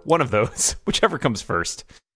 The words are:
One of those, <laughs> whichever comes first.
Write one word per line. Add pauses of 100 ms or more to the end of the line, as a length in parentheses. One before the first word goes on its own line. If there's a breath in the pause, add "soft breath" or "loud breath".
One
of
those,
<laughs>
whichever
comes
first. (300 loud breath)